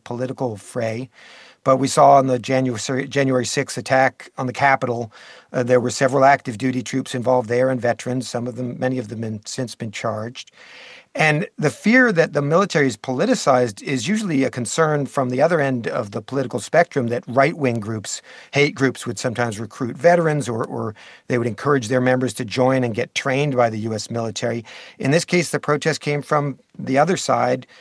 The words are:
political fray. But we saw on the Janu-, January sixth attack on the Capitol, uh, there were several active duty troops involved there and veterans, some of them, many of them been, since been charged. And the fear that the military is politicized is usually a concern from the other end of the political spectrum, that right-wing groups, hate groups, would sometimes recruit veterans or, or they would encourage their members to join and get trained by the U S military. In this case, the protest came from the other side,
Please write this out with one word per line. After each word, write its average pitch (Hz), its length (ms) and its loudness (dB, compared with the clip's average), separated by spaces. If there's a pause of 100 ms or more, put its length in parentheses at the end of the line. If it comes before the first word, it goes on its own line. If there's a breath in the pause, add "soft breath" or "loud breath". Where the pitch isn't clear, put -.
political 123 540 -6
fray. 117 500 -6 (560 loud breath)
But 131 140 4
we 135 100 0
saw 143 240 8
on 139 140 6
the 127 120 0
Janu-, 127 720 -2
January 131 380 0
sixth - 300 -4
attack 131 600 0
on 135 80 -4
the 120 60 -4
Capitol, 131 600 0 (400 loud breath)
uh, 131 100 0
there 123 180 4
were 120 100 0
several 135 340 2
active 131 320 4
duty 127 260 -2
troops 127 320 -6
involved 123 340 0
there 127 220 2
and 127 100 -2
veterans, 120 480 -2
some 120 180 -6
of 120 100 -8
them, 123 220 -8
many 127 200 -2
of 113 100 -8
them 113 120 -8
been, 110 240 -6
since - 300 -8
been 113 160 -10
charged. 110 600 -8 (640 loud breath)
And 156 340 2 (100)
the 147 120 2
fear 240 420 4
that 160 200 2
the 147 80 0
military 156 460 2
is 117 100 -2
politicized 131 840 0
is 139 260 -4
usually 185 360 0
a 123 60 -2
concern 147 540 0
from 127 240 -2
the 127 140 0
other 165 180 4
end 131 280 -2
of 104 240 -6
the - 100 -8
political 127 380 -4
spectrum, 147 480 2
that 117 180 -4
right-wing 135 540 2
groups, 104 420 -8 (300 loud breath)
hate 143 220 2
groups, 127 320 0
would 117 120 -6
sometimes 117 400 -2
recruit 117 380 -8
veterans 160 520 4
or, 117 160 -4
or 113 300 -6 (320 loud breath)
they 127 100 0
would 117 120 0
encourage 127 400 0
their 127 120 2
members 127 340 2
to 131 100 -8
join 127 400 2
and 117 100 -4
get 113 200 -6
trained 139 400 -2
by 123 140 4
the 110 120 -6
U 110 120 -4
S 107 160 -6
military. 117 560 -4 (340 loud breath)
In 131 120 -2
this 156 160 2
case, 175 240 0
the 147 100 -2
protest 151 400 -2
came 147 220 -4
from 147 360 -2 (200)
the 131 180 -2
other 165 220 4
side, 123 480 0 (140 soft breath)